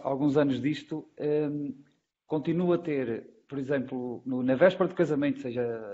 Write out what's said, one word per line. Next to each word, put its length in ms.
alguns 340
anos 240
disto, 460
ehm, 540
continuo 460
a 40
ter, 520
por 120
exemplo, 680
no, 180
na 120
véspera 340
do 60
casamento, 440
seja 240